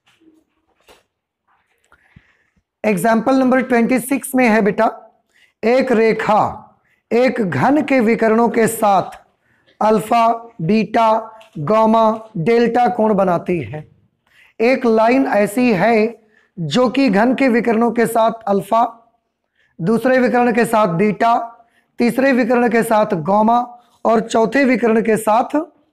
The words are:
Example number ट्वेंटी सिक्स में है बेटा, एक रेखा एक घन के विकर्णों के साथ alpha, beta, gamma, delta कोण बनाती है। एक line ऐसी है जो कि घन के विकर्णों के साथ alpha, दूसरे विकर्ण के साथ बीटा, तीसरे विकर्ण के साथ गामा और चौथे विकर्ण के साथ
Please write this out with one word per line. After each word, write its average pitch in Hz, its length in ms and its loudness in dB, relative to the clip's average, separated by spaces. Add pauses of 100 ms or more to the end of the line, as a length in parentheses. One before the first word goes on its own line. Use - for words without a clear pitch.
(2750)
Example 220 520 0
number 262 280 2
ट्वेंटी 247 360 0
सिक्स - 360 -6
में 254 120 2
है 220 140 2
बेटा, 214 300 0 (720)
एक 254 300 0
रेखा 220 680 0 (520)
एक 247 300 0
घन 196 420 0
के 277 180 0
विकर्णों 226 500 2
के 226 180 0
साथ 202 500 -2 (640)
alpha, 220 460 0 (340)
beta, 220 500 0 (480)
gamma, 220 680 0 (100)
delta 233 500 0
कोण 214 260 0
बनाती 180 460 -2
है। 135 260 -12 (720)
एक 254 260 0
line 233 420 2
ऐसी 220 460 0
है 220 480 0 (360)
जो 180 320 0
कि 269 200 0
घन 220 260 2
के 269 140 0
विकर्णों 233 420 0
के 233 160 0
साथ 226 400 -2
alpha, 226 520 -2 (800)
दूसरे 226 400 0
विकर्ण 240 340 0
के 226 120 0
साथ 214 300 2
बीटा, 214 400 0 (640)
तीसरे 247 340 0
विकर्ण 240 360 0
के 226 140 0
साथ 214 300 0 (100)
गामा 214 360 2 (460)
और 226 160 2
चौथे 226 440 0
विकर्ण 233 360 0
के 220 160 0
साथ 220 380 0 (380)